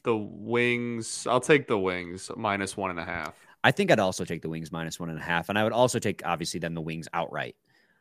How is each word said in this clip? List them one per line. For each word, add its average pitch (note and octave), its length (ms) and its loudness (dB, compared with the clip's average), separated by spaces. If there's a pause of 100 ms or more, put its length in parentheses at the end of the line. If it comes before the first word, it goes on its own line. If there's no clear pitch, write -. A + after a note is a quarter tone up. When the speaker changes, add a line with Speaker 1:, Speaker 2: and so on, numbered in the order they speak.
Speaker 1:
the A#2+ 120 2
Wings. A#2 1120 -2
I'll A#2+ 160 4
take C#3 260 6
the A2 120 2
Wings F2+ 560 -2
minus G2+ 420 -2
one F#2+ 140 -2
and F2 80 -6
a E2 60 -6
half. E2 280 -6 (300)
Speaker 2:
I B2 80 8
think G3 180 0
I'd C#3 100 8
also F#2+ 260 2
take E2 160 -6
the E2 80 -6
Wings D#2+ 220 -6
minus E2 280 -6
one E2+ 100 -6
and D#2+ 80 -6
a D2+ 60 -8
half, E2+ 260 0
and G2+ 80 2
I G#2+ 60 4
would A2+ 100 2
also A#2+ 240 4
take, G2+ 280 -2
obviously, E2+ 340 -2
then E2 160 -4
the E2 60 -6
Wings D#2+ 320 -6
outright. D2+ 420 -4 (460)